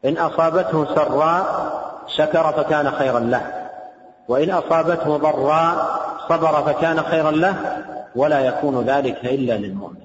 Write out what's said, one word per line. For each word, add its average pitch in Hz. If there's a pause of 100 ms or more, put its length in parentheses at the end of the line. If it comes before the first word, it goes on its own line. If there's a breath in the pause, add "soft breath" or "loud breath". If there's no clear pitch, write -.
إن 147
أصابته 165
سراء 156 (340)
شكر 156
فكان 147
خيرا 123
له، - (600)
وإن 143
أصابته 160
ضراء 151 (280)
صبر 160 (100)
فكان 160
خيرا 156
له، 175 (320)
ولا 143
يكون 131
ذلك 131
إلا 127
للمؤمن. 101